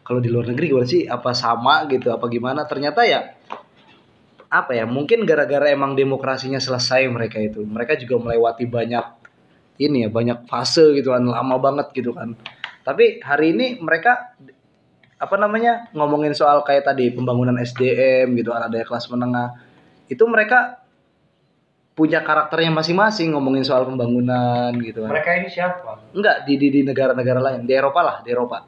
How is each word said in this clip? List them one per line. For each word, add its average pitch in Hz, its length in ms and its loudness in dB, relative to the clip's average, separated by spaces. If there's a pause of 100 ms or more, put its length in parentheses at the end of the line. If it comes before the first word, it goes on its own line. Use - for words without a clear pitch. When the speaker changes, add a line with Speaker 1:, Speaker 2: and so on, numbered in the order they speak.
Speaker 1:
"Kalau 123 200 -2
di 120 80 0
luar 117 180 0
negeri 139 240 -2
gimana 123 160 4
sih? 165 180 2
Apa 123 280 -4
sama 123 560 2
gitu? 123 200 0
Apa 113 180 -2
gimana?" 123 380 -4
Ternyata 147 400 0
ya, 151 320 0 (1080)
apa 175 260 0
ya, 117 140 0
mungkin 147 380 0
gara-gara 143 440 2
emang 139 240 0
demokrasinya 135 680 -2
selesai 131 500 0
mereka 117 300 -4
itu. 107 240 -4
Mereka 113 360 -4
juga 123 240 -2
melewati 117 420 0
banyak 117 400 -4 (720)
ini 135 300 0
ya, - 20 -2
banyak 117 380 -2
fase 143 480 4
gitu 131 160 0
kan, 123 120 2
lama 123 360 0
banget 139 340 -2
gitu 120 200 -4
kan. 117 200 -10 (480)
Tapi 196 380 2
hari 143 320 2
ini 247 160 0 (100)
mereka, 165 560 0 (840)
apa 165 200 -4
namanya, 226 540 0
ngomongin 151 420 0
soal 147 300 4
kayak 143 240 2
tadi 131 240 2
pembangunan 123 480 0
S 120 160 -6
D 127 180 0 (300)
M 123 120 0
gitu 117 180 -2
kan, 117 180 -4
ada 113 80 -4
kelas 120 320 -6
menengah. 123 480 -4 (480)
Itu 131 180 0
mereka 233 600 0 (1080)
punya 156 300 2
karakternya 160 480 0
masing-masing 165 640 0
ngomongin 135 320 0
soal 131 160 2
pembangunan 123 960 0
gitu 113 260 -8
kan. 110 80 -6
Speaker 2:
Mereka 156 240 -2
ini 180 160 -4
siapa? 180 480 -6 (160)
Speaker 1:
Enggak, 185 320 2
di, 139 80 2
di, 139 160 2
di 139 140 4
negara-negara 127 580 0
lain, 127 240 -2
di 131 80 4
Eropa 135 260 2
lah, 147 220 0
di 117 80 -10
Eropa. 120 380 -4